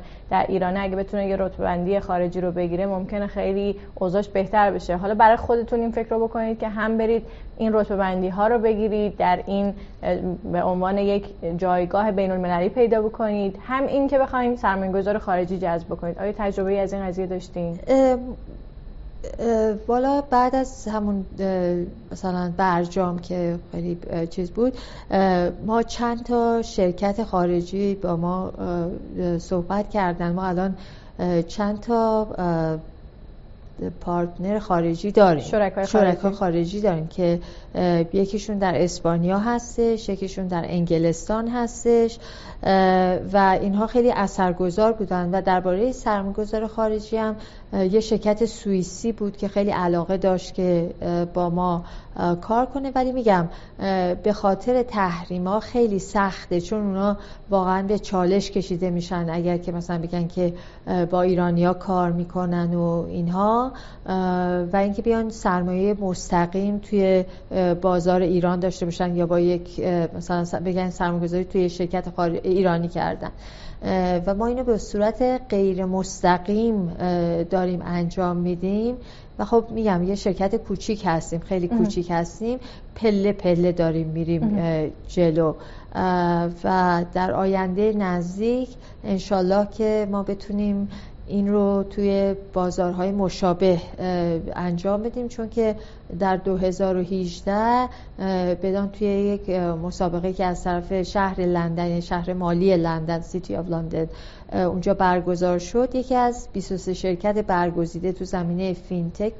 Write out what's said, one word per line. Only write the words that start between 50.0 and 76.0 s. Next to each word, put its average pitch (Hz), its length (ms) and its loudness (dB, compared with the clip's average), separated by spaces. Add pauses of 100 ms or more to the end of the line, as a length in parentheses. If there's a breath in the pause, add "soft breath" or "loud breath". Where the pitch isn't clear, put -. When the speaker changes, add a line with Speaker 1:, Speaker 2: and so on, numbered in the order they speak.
Speaker 2:
داشت 185 380 0
که، 180 360 2 (120)
اه، 175 220 0
با 175 260 0
ما، 175 340 0 (320 loud breath)
اه، 175 240 0
کار 233 260 2
کنه. 269 280 -4
ولی 254 180 2
می‌گم، 202 360 4 (320 loud breath)
اه، 185 340 0
به 208 180 2
خاطر 208 500 2
تحریما 185 800 -2
خیلی 220 380 2
سخته، 185 640 0
چون 214 260 -2
اونا 196 300 0 (340 loud breath)
واقعاً 185 320 2
به 196 160 0
چالش 190 520 2
کشیده 180 400 -2
می‌شن 175 400 -2
اگر 175 260 0
که 175 160 -6
مثلاً 170 260 -4
بگن 170 280 -2
که، 175 260 0 (340 loud breath)
اه، 180 180 0
با 180 180 2
ایرانیا 175 500 4
کار 180 400 0
می‌کنن 175 640 -2
و 170 340 0
اینها، 202 640 2 (360 loud breath)
اه، 180 560 0 (100)
و 196 40 4
اینکه 202 260 0
بیان 226 280 2
سرمایه 185 720 0
مستقیم 190 800 0
توی، 190 460 4 (260 loud breath)
اه، 180 240 2
بازار 180 460 4
ایران 180 400 2
داشته 180 260 -2
باشن 175 300 -2
یا 175 100 2
با 175 140 2
یک، 175 420 0
اه، 175 340 2
مثلاً 175 280 -2
س-، 175 100 -4
بگن 185 360 -2
سرمایه‌گذاری 175 540 0
توی 180 240 2
شرکت 175 480 -4
خارج-، 170 260 0
ایرانی 185 460 2
کردن. 170 420 -4 (520 loud breath)
اه، 185 440 0
و 196 80 2
ما 214 120 0
اینو 247 180 -2
به 233 140 2
صورت 233 720 0
غیر 190 360 2
مستقیم، 185 1120 0